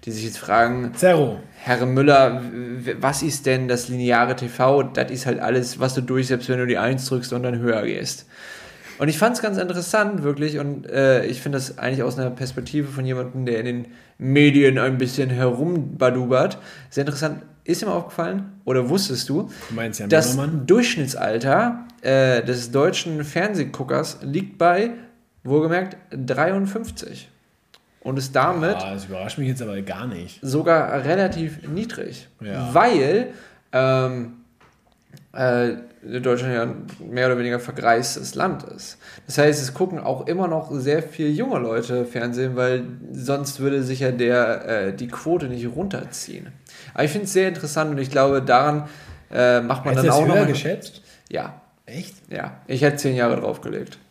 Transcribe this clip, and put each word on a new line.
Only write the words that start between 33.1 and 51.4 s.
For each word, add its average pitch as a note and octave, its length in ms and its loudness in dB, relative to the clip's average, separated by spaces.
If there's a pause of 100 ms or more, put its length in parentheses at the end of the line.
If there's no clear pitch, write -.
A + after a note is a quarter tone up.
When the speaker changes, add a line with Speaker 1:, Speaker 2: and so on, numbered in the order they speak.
Speaker 1:
ähm, B2+ 600 2 (1000)
äh, A#2+ 380 2 (320)
Deutschland B2 500 -2
ja A#2 100 0
ein - 240 -8 (220)
mehr B2 180 0
oder B2+ 100 2
weniger A#2+ 220 -2
vergreistes B2+ 760 0
Land D3+ 280 -2
ist. - 340 -16 (300)
Das C#3+ 100 -4
heißt, D3 240 4
es C3 120 -8
gucken F#3 260 -2
auch C3+ 280 -4
immer F3+ 200 0
noch D#3 240 -2
sehr C#3+ 320 0
viel D#3 260 -2
junge G3+ 300 0
Leute A#2+ 460 -2
Fernsehen, B2 500 -4
weil B2+ 280 2 (280)
sonst C#3 480 -4
würde C#3 240 0
sich B2+ 160 -4
ja C3 120 0
der, A#2+ 560 2
äh, G2 280 -2
die A#2+ 120 -8
Quote D#3+ 400 -2
nicht A#2+ 200 -6
runterziehen. - 800 -10 (460)
Aber C3 100 0
ich D3+ 80 0
find's G3+ 220 -6
sehr F#3+ 140 4
interessant D#3 440 -4
und C#3+ 80 -2
ich C3 100 -4
glaube, C#3 320 4
daran, C#3+ 480 4 (420)
äh, B2 300 4
macht B2+ 240 -2
man C3+ 100 2
Speaker 2:
Hättest - 20 2
Speaker 1:
dann - 80 4
Speaker 2:
du D3+ 60 6
Speaker 1:
auch D3 100 6
Speaker 2:
es - 60 4
Speaker 1:
noch F3+ 80 4
Speaker 2:
höher G3+ 80 6
Speaker 1:
mal C#3 80 2
Speaker 2:
geschätzt? - 500 -6 (280)
Speaker 1:
Ja. - 320 -8 (240)